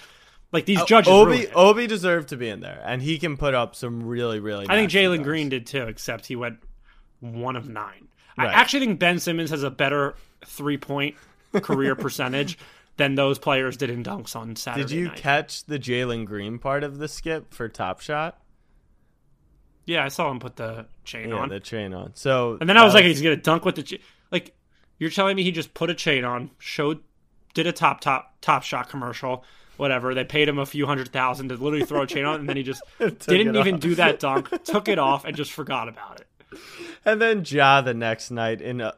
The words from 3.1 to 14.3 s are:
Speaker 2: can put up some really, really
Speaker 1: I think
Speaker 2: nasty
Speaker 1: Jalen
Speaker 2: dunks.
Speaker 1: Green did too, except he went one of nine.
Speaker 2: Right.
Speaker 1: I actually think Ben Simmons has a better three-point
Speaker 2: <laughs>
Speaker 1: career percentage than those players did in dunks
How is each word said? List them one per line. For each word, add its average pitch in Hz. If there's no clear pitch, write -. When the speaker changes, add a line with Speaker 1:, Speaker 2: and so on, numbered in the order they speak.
Speaker 2:
can 147
put 139
up 120
some 117
really, 117
really 101
Speaker 1:
I 190
think 208
Speaker 2:
nasty 190
Speaker 1:
Jalen 175
Speaker 2:
dunks. 139
Speaker 1:
Green 147
did 127
too, 135
except 113
he 131
went 117
one 120
of 117
nine. 104
Speaker 2:
Right. 156
Speaker 1:
I -
actually 240
think 196
Ben 175
Simmons 165
has 151
a 139
better 143
three-point 143
Speaker 2:
<laughs> -
Speaker 1:
career 135
percentage 131
than 139
those 139
players 131
did 123
in 120
dunks 113